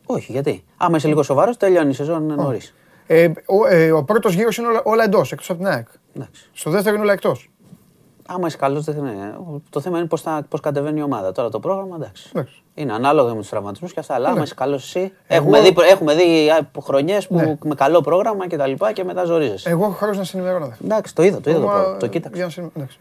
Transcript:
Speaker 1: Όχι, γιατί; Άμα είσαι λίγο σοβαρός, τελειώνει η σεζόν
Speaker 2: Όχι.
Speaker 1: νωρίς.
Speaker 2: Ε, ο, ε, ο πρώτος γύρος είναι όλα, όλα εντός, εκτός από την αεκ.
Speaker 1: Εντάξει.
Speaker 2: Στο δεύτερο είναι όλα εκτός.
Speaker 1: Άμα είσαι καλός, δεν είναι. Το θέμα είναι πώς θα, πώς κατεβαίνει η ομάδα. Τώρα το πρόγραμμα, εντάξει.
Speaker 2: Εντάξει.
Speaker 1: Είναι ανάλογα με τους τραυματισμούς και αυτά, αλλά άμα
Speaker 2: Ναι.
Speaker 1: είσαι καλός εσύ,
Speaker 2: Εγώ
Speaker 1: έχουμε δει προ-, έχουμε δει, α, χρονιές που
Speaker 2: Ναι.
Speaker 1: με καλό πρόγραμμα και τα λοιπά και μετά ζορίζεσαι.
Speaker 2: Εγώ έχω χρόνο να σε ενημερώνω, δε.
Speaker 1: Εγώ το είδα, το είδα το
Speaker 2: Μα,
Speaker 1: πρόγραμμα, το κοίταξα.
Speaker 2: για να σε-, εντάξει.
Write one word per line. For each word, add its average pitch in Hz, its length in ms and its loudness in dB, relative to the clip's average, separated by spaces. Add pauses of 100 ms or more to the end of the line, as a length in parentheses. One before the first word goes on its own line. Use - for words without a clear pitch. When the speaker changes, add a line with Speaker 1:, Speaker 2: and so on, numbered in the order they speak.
Speaker 1:
Όχι, 220 260 -6
γιατί; 120 320 -4 (140)
Άμα 170 200 2
είσαι 139 100 -2
λίγο 151 160 2
σοβαρός, 165 340 2
τελειώνει 175 320 2
η 135 40 0
σεζόν 156 380 -4
Speaker 2:
Όχι. 147 80 -4
Speaker 1:
νωρίς. 131 340 -4 (340)
Speaker 2:
Ε, 170 200 6 (180)
ο, 196 220 4
ε, 165 240 6
ο 156 120 4
πρώτος 208 300 2
γύρος 214 240 0
είναι 233 100 -4
όλα, 226 160 0
όλα 226 200 2
εντός, 196 280 2
εκτός - 180 -10
από 170 100 -6
την 190 80 -6
αεκ. 127 200 -2 (280)
Speaker 1:
Εντάξει. - 380 -16
Speaker 2:
Στο - 160 -8
δεύτερο 208 260 2
είναι 208 80 -2
όλα 202 100 2
εκτός. 180 360 -4 (800)
Speaker 1:
Άμα 180 180 -4
είσαι 160 100 -8
καλός, 139 260 0
δεν 151 140 -6
είναι. 107 380 -8 (340)
Το 147 100 -6
θέμα 170 180 -4
είναι 170 100 -4
πώς 160 140 -4
θα, 156 280 -6
πώς 151 100 -6
κατεβαίνει 151 400 -4
η 147 40 -4
ομάδα. 107 280 -4
Τώρα 120 180 -4
το 110 100 -6
πρόγραμμα, 185 360 -6
εντάξει. 139 400 -14
Speaker 2:
Εντάξει. - 260 -8 (120)
Speaker 1:
Είναι 139 200 -6
ανάλογα 127 400 2
με 110 60 -6
τους 104 100 -12
τραυματισμούς 104 440 -8
και - 60 -10
αυτά, 151 140 -8
αλλά 127 140 -2
άμα 226 100 0
Speaker 2:
Ναι. 147 60 0
Speaker 1:
είσαι 139 100 -8
καλός 135 300 -4
εσύ, - 160 -8
Speaker 2:
Εγώ 190 120 -4 (160)
Speaker 1:
έχουμε 170 340 4
δει 190 120 8
προ-, 170 160 4
έχουμε 175 260 6
δει, 165 340 4
α, 156 200 2 (140)
χρονιές 170 440 0
που 180 80 -2
Speaker 2:
Ναι. 156 280 2
Speaker 1:
με 151 120 -2
καλό 151 260 4
πρόγραμμα 190 460 0
και 175 100 -6
τα 143 100 -2
λοιπά 180 240 -2
και 202 120 -6
μετά 180 200 -4
ζορίζεσαι. 160 460 -2
Speaker 2:
Εγώ 170 160 2
έχω 196 80 -2
χρόνο 202 240 -2
να 196 60 -4
σε 185 140 -8
ενημερώνω, 180 280 -4 (140)
δε. 202 140 -4
Speaker 1:
Εγώ 214 80 0 (120)
το 160 100 2
είδα, 185 180 2
το 143 80 -2
είδα 160 100 2
το 131 60 0
Speaker 2:
Μα, - 60 0
Speaker 1:
πρόγραμμα, - 260 0
το - 100 -4
κοίταξα. - 300 -6
Speaker 2:
για 180 80 -4
να 170 60 -8
σε-, 165 260 -12
εντάξει. 139 240 -12